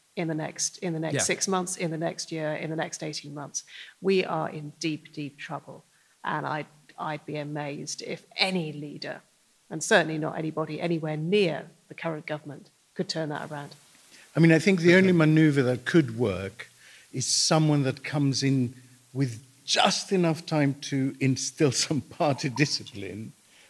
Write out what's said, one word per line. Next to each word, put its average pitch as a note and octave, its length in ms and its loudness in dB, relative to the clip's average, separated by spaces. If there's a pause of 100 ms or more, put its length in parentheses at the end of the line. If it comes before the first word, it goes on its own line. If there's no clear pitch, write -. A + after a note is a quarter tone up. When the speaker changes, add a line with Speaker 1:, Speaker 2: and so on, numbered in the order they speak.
(180)
Speaker 1:
in E3+ 100 -4
the D#3+ 60 -2
next, - 460 -6
in F3+ 120 -4
the D#3+ 80 -4
next D#3+ 140 -4
Speaker 2:
Yeah. C3 80 0
Speaker 1:
six - 260 -2
months, F#3 300 -4
in E3+ 140 -4
the D#3+ 60 -6
next - 320 -6
year, D#3 260 -4
in D#3 140 -8
the D#3+ 60 -6
next D#3+ 280 -6
eighteen D3 300 -10
months. C#3+ 300 -10 (380)
We F#3+ 240 2
are D#3+ 240 -4
in D3 320 -12
deep, D#3 320 -6
deep D3 240 -10
trouble. - 480 -14 (400)
And D3+ 200 -4
I'd, D3 200 -6 (340)
I'd D#3 260 -8
be D3+ 120 -8
amazed D3 640 -8
if D#3 220 -12 (120)
any F3+ 380 -2
leader, D3 480 -12 (480)
and D#3 120 -8
certainly D#3+ 360 2
not D#3 200 -6
anybody D#3 440 -6
anywhere D#3+ 340 -2
near E3 540 0 (180)
the - 60 -18
current D#3 320 -8
government, D3+ 420 -12 (280)
could F3 120 -4
turn D#3+ 220 -4
that D3+ 200 -8
around. C#3+ 260 -12 (600)
Speaker 3:
I D3+ 60 6
mean, E3 100 10
I D#3+ 80 8
think F#3+ 220 4
the E3+ 140 10
only F#3+ 180 8
manoeuvre D#3 500 6
that B2 220 0
could B2+ 340 4
work G2 500 -2 (440)
is B2+ 120 -4
someone D3+ 580 2
that C3 200 -2
comes C#3 400 0
in C3+ 300 2 (400)
with B2+ 280 -2 (240)
just - 460 2
enough E3+ 340 2
time C#3+ 300 2
to C3+ 440 -4
instill C3+ 520 0
<laughs> - 160 -2
some D3 140 -2
party D3 480 -2
discipline G#2+ 840 -4 (380)